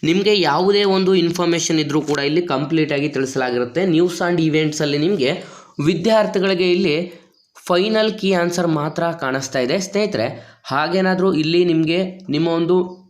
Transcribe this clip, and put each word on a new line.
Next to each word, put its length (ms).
ನಿಮಗೆ 380
ಯಾವುದೇ 420
ಒಂದು 320
ಇನ್ಫಾರ್ಮೇಷನ್ 640
ಇದ್ರೂ 220
ಕೂಡ 180
ಇಲ್ಲಿ 220
ಕಂಪ್ಲೀಟಾಗಿ 680
ತಿಳಿಸಲಾಗಿರುತ್ತೆ. 760
News 340
and 220
Eventsಲ್ಲಿ 560
ನಿಮಗೆ 340
ವಿದ್ಯಾರ್ಥಿಗಳಿಗೆ 880
ಇಲ್ಲಿ 240
ಫೈನಲ್ 520
ಕೀ 140
ಆನ್ಸರ್ 340
ಮಾತ್ರ 440
ಕಾಣಿಸ್ತಾ 480
ಇದೆ. 200
ಸ್ನೇಹಿತರೆ, 480
ಹಾಗೇನಾದ್ರೂ 680
ಇಲ್ಲಿ 320
ನಿಮಗೆ 340
ನಿಮ್ಮ 180
ಒಂದು 640